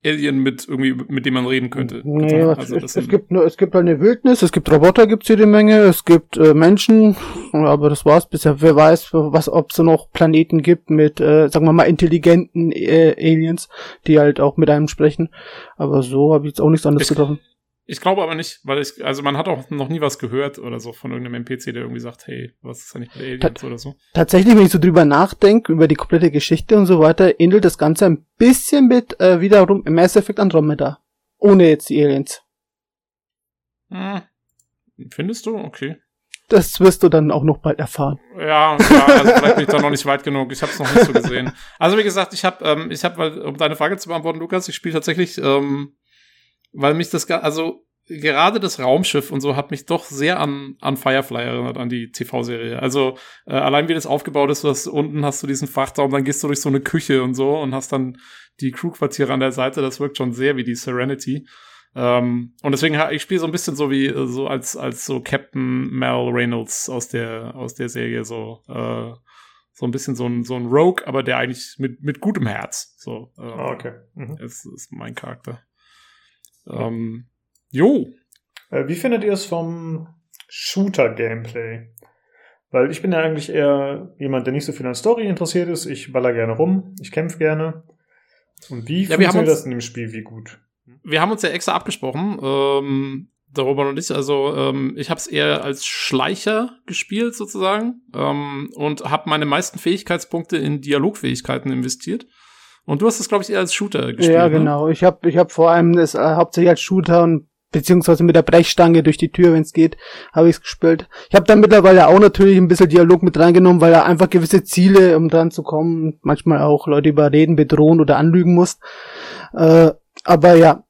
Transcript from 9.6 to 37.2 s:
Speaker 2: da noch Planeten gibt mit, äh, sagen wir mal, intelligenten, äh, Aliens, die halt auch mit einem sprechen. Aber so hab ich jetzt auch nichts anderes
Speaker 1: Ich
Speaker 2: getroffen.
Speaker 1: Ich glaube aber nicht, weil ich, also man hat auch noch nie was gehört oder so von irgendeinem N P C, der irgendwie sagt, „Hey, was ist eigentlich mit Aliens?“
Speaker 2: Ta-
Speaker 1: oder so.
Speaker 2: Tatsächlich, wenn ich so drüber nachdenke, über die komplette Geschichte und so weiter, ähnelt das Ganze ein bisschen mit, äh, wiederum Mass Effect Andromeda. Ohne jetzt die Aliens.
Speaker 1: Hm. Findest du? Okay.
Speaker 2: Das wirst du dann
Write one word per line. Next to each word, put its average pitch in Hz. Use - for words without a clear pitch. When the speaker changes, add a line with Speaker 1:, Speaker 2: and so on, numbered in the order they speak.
Speaker 2:
da 170
noch 160
Planeten 160
gibt 165
mit, 151
äh, 151
sagen 160
wir 160
mal, 170
intelligenten, 170
äh, 160
Aliens, 160
die 151
halt 147
auch 143
mit 160
einem 147
sprechen. 151
Aber 139
so 139
hab 147
ich 151
jetzt -
auch 147
nichts 160
anderes 147
Speaker 1:
Ich 147
Speaker 2:
getroffen. 147
Speaker 1:
Ich 139
glaube 190
aber 160
nicht, 160
weil 139
ich, 139
also 139
man 139
hat 165
auch 131
noch 139
nie 160
was 139
gehört 139
oder 120
so 117
von 127
irgendeinem 123
N 120
P 127
C, 127
der 120
irgendwie 120
sagt, 120
„Hey, 123
was 123
ist -
eigentlich 120
mit 131
Aliens?“ 127
Speaker 2:
Ta- 135
Speaker 1:
oder 120
so. 139
Speaker 2:
Tatsächlich, 190
wenn 196
ich -
so 190
drüber 170
nachdenke, 190
über 160
die 147
komplette 170
Geschichte 156
und 202
so 175
weiter, 160
ähnelt 185
das 175
Ganze 160
ein 165
bisschen 254
mit, 247
äh, 185
wiederum 196
Mass 170
Effect 202
Andromeda. 151
Ohne 190
jetzt 151
die 151
Aliens. 139
Speaker 1:
Hm. 190
Findest 196
du? 220
Okay. 151
Speaker 2:
Das 190
wirst 185
du 175
dann 156